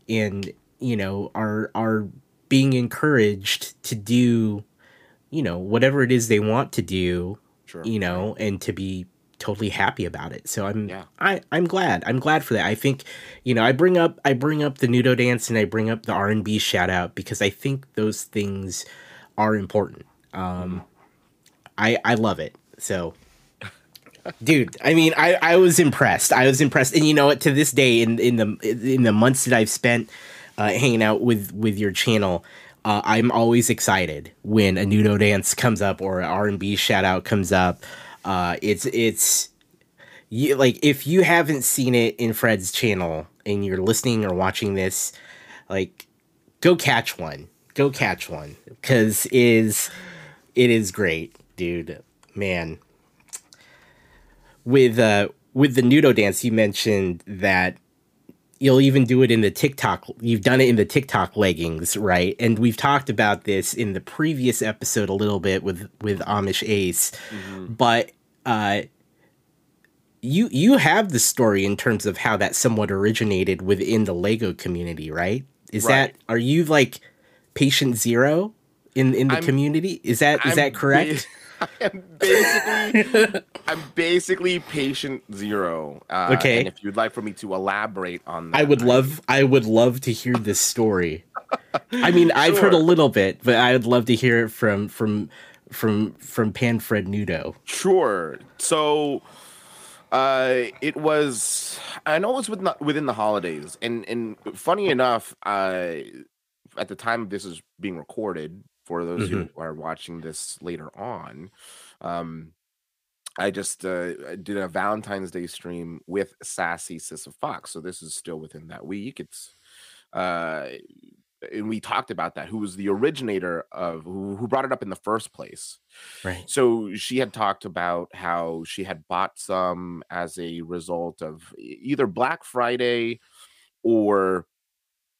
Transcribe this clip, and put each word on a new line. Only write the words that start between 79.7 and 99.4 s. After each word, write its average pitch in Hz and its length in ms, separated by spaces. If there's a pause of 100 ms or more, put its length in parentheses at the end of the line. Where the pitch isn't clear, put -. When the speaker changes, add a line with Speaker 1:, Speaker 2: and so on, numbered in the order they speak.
Speaker 1:
Is 113 180
that, 147 240
is 165 80
Speaker 2:
I'm 170 40
Speaker 1:
that 143 180
correct? 147 540
Speaker 2:
ba-, - 40 (260)
<laughs> - 20
I - 80 (120)
am 190 240 (140)
basically, 214 1200 (120)
Speaker 1:
<laughs> - 140
Speaker 2:
I'm 160 140 (120)
basically 180 680
patient 135 600 (120)
zero. 87 760
Uh, 90 280
Speaker 1:
Okay. 123 200
Speaker 2:
and 131 100
if - 160
you'd 101 120
like 110 160
for 117 100
me 104 120
to 95 200
elaborate 95 720
on 82 240
that, 131 80
Speaker 1:
I 151 60
would 139 180
Speaker 2:
I - 20
Speaker 1:
love, 131 440
I 139 140
would 131 220
love 120 380
to 123 100
hear 123 220
this 104 260
story. 92 640 (680)
I 240 180
mean, 175 220
I've 165 260
heard 196 160
a - 20
Speaker 2:
Sure. 160 80
Speaker 1:
little 165 240
bit, 95 340
but 120 140
I 123 160
would 123 140
love 123 200
to 123 80
hear 117 300
it 107 60
from, 104 380
from, 104 420 (400)
from, 107 440
from - 380
Pan 117 260
Fred 104 280
Nudo. 98 480 (100)
Speaker 2:
Sure. 110 760 (200)
So, 151 640 (920)